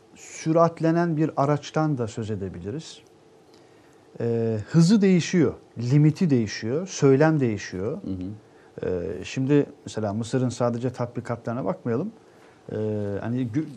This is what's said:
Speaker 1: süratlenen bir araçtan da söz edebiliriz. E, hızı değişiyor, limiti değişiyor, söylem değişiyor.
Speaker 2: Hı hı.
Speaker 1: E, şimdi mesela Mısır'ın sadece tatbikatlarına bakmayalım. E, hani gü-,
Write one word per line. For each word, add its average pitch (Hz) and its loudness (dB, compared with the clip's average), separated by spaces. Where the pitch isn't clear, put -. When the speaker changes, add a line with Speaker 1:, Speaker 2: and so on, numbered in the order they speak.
Speaker 1:
süratlenen 165 0
bir 156 0
araçtan 147 0
da 117 -4
söz 110 -6
edebiliriz. 98 -8
E, 113 0
hızı 170 6
değişiyor, 175 4
limiti 147 4
değişiyor, 123 0
söylem 147 4
değişiyor. 107 -2
Speaker 2:
Hı 185 -10
hı. 92 -6
Speaker 1:
E, 90 -2
şimdi 139 2
mesela 107 -6
Mısır'ın 123 -2
sadece 120 -2
tatbikatlarına 120 -8
bakmayalım. 135 -4
E, - -8
hani 117 -4
gü-, 131 -4